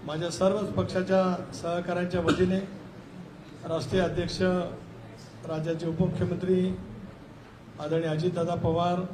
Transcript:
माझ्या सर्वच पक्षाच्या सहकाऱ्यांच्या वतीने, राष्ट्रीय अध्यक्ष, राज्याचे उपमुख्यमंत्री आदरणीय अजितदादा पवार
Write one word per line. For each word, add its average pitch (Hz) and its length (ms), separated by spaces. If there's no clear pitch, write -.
माझ्या 160 260
सर्वच 196 420
पक्षाच्या 190 500
सहकाऱ्यांच्या 175 680
वतीने, 180 380
राष्ट्रीय 165 320
अध्यक्ष, 170 400
राज्याचे 160 400
उपमुख्यमंत्री 180 880
आदरणीय 160 300
अजितदादा 170 460
पवार 170 440